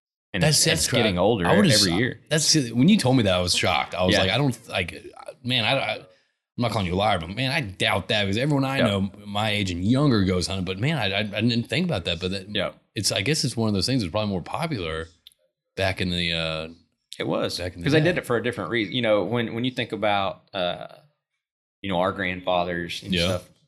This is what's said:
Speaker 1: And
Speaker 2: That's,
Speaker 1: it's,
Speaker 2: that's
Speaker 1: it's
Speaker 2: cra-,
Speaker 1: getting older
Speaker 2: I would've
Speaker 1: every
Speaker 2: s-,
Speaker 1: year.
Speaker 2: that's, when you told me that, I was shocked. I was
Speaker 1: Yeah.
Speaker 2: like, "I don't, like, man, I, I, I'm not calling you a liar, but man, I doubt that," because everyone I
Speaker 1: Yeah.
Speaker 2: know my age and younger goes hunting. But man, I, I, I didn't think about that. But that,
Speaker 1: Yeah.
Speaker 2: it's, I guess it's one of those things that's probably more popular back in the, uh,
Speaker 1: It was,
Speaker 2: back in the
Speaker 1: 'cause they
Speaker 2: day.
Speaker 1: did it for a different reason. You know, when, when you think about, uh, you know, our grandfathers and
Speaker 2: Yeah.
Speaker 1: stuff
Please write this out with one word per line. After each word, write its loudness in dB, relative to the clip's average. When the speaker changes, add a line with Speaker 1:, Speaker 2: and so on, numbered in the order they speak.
Speaker 1:
And 0
Speaker 2:
That's, 4
Speaker 1:
it's, 4
Speaker 2:
that's 2
Speaker 1:
it's 0
Speaker 2:
cra-, 2
Speaker 1:
getting 2
older 2
Speaker 2:
I 6
would've 6
Speaker 1:
every 4
Speaker 2:
s-, 2
Speaker 1:
year. -2
Speaker 2:
that's, 2
when 6
you 8
told 4
me 6
that, 4
I 2
was 0
shocked. 0
I 0
was 2
Speaker 1:
Yeah. 4
Speaker 2:
like, 0
"I 0
don't, -2
like, -6
man, -2
I, 0
I, -4
I'm -14
not 0
calling 0
you -2
a 0
liar, 2
but -6
man, -4
I -2
doubt -2
that," 0
because 0
everyone 0
I -2
Speaker 1:
Yeah. 2
Speaker 2:
know 0
my -2
age -2
and -4
younger 4
goes 0
hunting. -4
But -6
man, 0
I, -2
I, 0
I -4
didn't 2
think 0
about -2
that. -2
But -2
that, -8
Speaker 1:
Yeah. -2
Speaker 2:
it's, -2
I 0
guess -2
it's -4
one 0
of 0
those 0
things 0
that's -4
probably -2
more -2
popular -6
back 0
in -2
the, -2
uh, -4
Speaker 1:
It -4
was, -2
Speaker 2:
back -6
in -16
the -6
Speaker 1:
'cause 2
they 6
Speaker 2:
day. 2
Speaker 1:
did 2
it -10
for 0
a -2
different -4
reason. -2
You -2
know, 4
when, -2
when -4
you -2
think -6
about, 0
uh, -4
you -6
know, 0
our 2
grandfathers -2
and -6
Speaker 2:
Yeah. 2
Speaker 1:
stuff -4